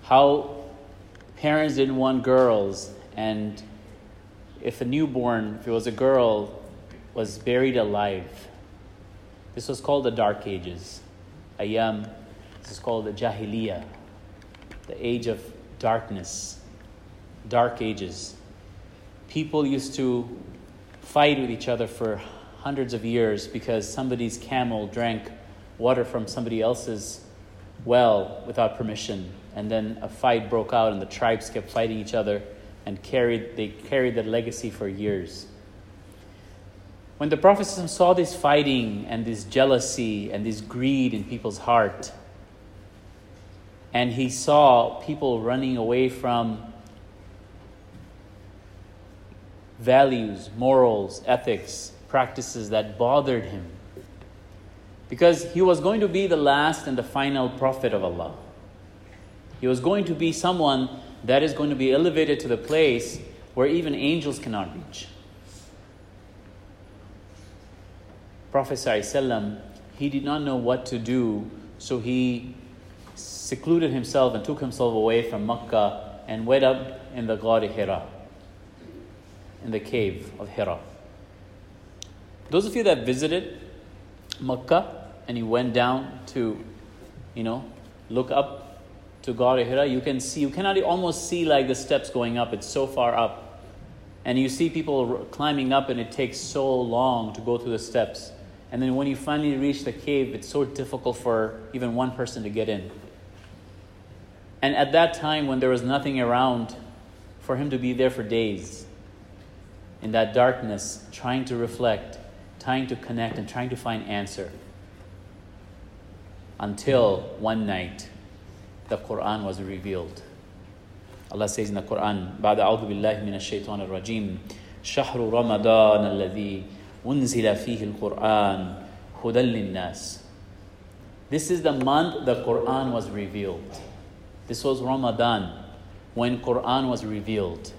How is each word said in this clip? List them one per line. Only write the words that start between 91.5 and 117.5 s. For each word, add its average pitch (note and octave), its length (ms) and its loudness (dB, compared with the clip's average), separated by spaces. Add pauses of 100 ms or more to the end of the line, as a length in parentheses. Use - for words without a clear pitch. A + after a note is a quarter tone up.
the B2+ 60 2
steps - 340 -2
going A#2+ 280 -2
up. A#2+ 140 0
It's - 160 -8
so C3+ 180 0
far A#2+ 300 0
up. - 460 -2 (640)
And B2 120 0
you C3 120 2
see D#3+ 200 0
people C#3+ 480 0
r-, - 100 -8
climbing C#3+ 440 0
up, C3+ 160 4
and B2 100 -2
it A#2 140 -6
takes C3 260 -2
so C3+ 440 0
long A#2 540 0
to A2 40 -10
go A#2+ 180 0
through A#2+ 140 -4
the A2 80 -2
steps. - 540 -2 (400)
And B2 80 -2
then C3 140 2
when C#3 120 0
you C3+ 80 -2
finally D3 400 -2
reach C#3 300 -2
the A#2+ 80 -4
cave, C3+ 420 -2
it's G#2 140 -12
so C#3+ 160 0
difficult B2+ 500 -4
for A2 460 0 (100)
even B2 240 -4
one B2+ 160 0
person A#2 320 -6
to G#2 60 -6
get G#2+ 180 -2
in. F#2+ 240 -6 (1700)
And C#3 140 2
at C#3 160 4
that E3 220 6
time, D3+ 340 -2
when B2+ 140 0
there C3 80 4
was B2 140 2
nothing C#3 360 0
around, B2 560 2 (640)
for C3 160 -4
him C#3+ 140 -2
to C3 80 -2
be B2 160 -2
there B2+ 160 4
for B2 140 -4
days, G#2 640 -2 (1160)
in A2 100 -6
that A2 220 4
darkness, B2 800 2
trying B2+ 320 -4
to B2+ 100 -4
reflect, A#2 600 -2 (420)
trying C3 280 -2
to B2+ 100 -4
connect, A#2 400 -4
and G2+ 100 -8
trying B2 220 -6
to A#2+ 80 -6
find A2+ 320 -4
answer. G2+ 420 -6 (2000)
Until G#2 800 2
one A2 260 -2